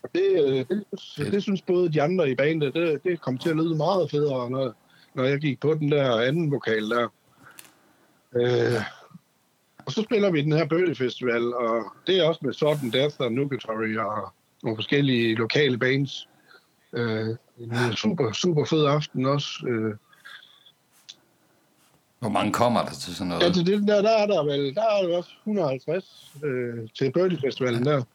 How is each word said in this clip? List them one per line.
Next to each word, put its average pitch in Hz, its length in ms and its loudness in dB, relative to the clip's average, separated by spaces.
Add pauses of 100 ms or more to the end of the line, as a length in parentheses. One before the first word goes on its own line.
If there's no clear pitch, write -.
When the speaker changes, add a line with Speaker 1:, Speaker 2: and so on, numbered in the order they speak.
Speaker 1:
Og - 120 -12
det, 185 300 4
øh, 135 80 2 (160)
det, 202 160 -2 (320)
Speaker 2:
Fedt. 143 160 -2
Speaker 1:
det 202 100 0
synes 196 200 -2
både 175 300 2
de 147 100 2
andre 160 280 2
i 127 40 0
bandet, 143 400 0
det, 165 300 0
det 175 160 -2
kom 131 180 -4
til 170 120 -2
at 156 60 0
lyde 160 200 0
meget 165 340 2
federe, 135 400 0
når, 131 220 -2 (420)
når 131 100 -2
jeg 139 140 2
gik 143 220 -2
på 151 140 2
den 151 180 0
der 131 280 2
anden 147 300 0
vokal 110 400 -2
der. 117 180 0 (1200)
Øh, 120 500 2 (1040)
og 139 60 -10
så 220 100 -2
spiller 202 280 2
vi 151 120 2
den 151 100 2
her 156 140 2
Birdie 165 280 0
Festival, 120 600 -2
og 117 300 0 (220)
det 185 140 2
er 156 80 4
også 165 160 -2
med 120 100 -2
Sudden 147 380 0
Death 143 260 0
og 120 140 -2
Nugatory 113 640 -2
og 107 360 -4 (300)
nogle 113 140 -2
forskellige 120 580 2
lokale 120 440 2
bands. 135 500 -2 (640)
Øh, 110 360 -2 (300)
en 117 140 -10
Speaker 2:
Ja. 120 200 0
Speaker 1:
super, 107 400 0
super 156 320 0
fed 156 220 2
aften 139 400 0
også. 143 400 -2
Øh. 110 280 -2 (2250)
Speaker 2:
Hvor 113 100 -6
mange 101 240 0
kommer 117 320 2
der - 80 -8
til - 220 -10
sådan 90 140 -6
noget? 85 140 0
Speaker 1:
Ja, 175 100 4
til 175 140 2
det 202 220 2
der, 208 140 4
der 214 80 4
er 214 160 4
der 180 180 2
vel, 143 300 -2
der 208 80 -2
er 208 240 2
der 170 100 0
også 175 140 -6 (140)
hundrede 202 220 -2
og 131 40 0
halvtreds, - 640 -8 (120)
øh, 120 440 -4 (100)
til 135 140 0
Birdie 175 320 2
Festivalen 123 400 0
der. 143 180 2 (120)